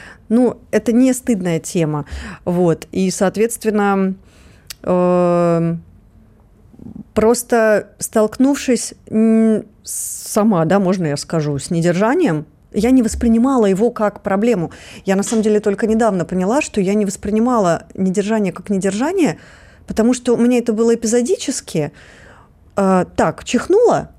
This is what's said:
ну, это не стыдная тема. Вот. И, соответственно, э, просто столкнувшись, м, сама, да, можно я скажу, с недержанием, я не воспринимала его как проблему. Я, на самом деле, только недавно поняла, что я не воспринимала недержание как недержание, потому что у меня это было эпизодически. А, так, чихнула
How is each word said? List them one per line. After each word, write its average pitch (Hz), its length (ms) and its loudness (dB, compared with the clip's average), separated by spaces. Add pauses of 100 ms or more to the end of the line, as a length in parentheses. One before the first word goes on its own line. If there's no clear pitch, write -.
(280)
ну, 233 300 2 (120)
это 214 220 0
не 254 220 4
стыдная 180 460 -2
тема. 151 440 -2 (400)
Вот. 175 480 0
И, 185 180 0
соответственно, 202 1040 0 (680)
э, 175 960 2 (1400)
просто 220 760 2 (100)
столкнувшись, 247 960 0 (160)
м, 220 540 2 (200)
сама, - 800 -2
да, 180 140 2
можно 185 280 0
я 143 100 -2
скажу, 147 420 -4
с - 120 -10
недержанием, 175 760 0 (260)
я 226 200 0
не 262 100 6
воспринимала 233 640 2
его 196 240 2
как 208 320 -4
проблему. 196 480 0 (340)
Я, 190 120 0
на 196 80 0
самом 220 180 0
деле, 208 180 2
только 208 260 -2
недавно 214 380 2
поняла, 185 380 -2
что - 180 -4
я 190 140 0
не 214 100 2
воспринимала 208 800 0 (100)
недержание 196 580 -2
как - 180 -10
недержание, 208 680 -2 (480)
потому 226 280 0
что 247 200 0
у - 20 -2
меня 240 220 2
это 240 140 -2
было 233 220 2
эпизодически. 233 960 -2 (840)
А, 190 280 2 (120)
так, 180 280 -2
чихнула 339 760 2